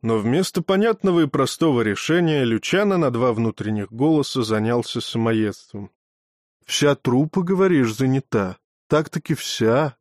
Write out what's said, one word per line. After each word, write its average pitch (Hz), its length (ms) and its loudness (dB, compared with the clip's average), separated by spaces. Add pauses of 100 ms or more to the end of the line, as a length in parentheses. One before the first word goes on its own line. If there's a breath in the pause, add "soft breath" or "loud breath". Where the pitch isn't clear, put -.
Но 113 160 0
вместо 143 440 0
понятного 196 580 0
и 156 60 4
простого 135 560 0
решения 151 600 0
Лючано 185 520 0
на 156 140 2
два 120 220 0
внутренних 107 600 -4
голоса 139 500 0
занялся 113 580 -2
самоедством. 110 920 -4 (720)
«Вся 143 300 0
труппа, 139 480 0
говоришь, 175 520 2
занята? 120 600 -2 (320)
Так-таки 156 460 -2
вся. 127 680 -2